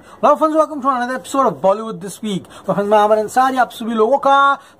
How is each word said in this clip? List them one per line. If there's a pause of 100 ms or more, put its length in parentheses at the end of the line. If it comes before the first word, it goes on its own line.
(220)
Hello
friends,
welcome
to
another
episode
of
Bollywood
This
Week। (220)
तो
फ्रेंड्स,
मैं
आमिर
अंसारी
आप
सभी
लोगों
का (260)